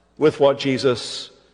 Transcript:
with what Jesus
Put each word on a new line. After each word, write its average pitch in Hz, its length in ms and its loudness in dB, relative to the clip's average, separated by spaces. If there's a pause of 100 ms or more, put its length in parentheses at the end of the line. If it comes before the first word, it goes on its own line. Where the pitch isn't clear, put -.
(160)
with 147 240 2
what 139 180 4
Jesus 127 720 -4 (240)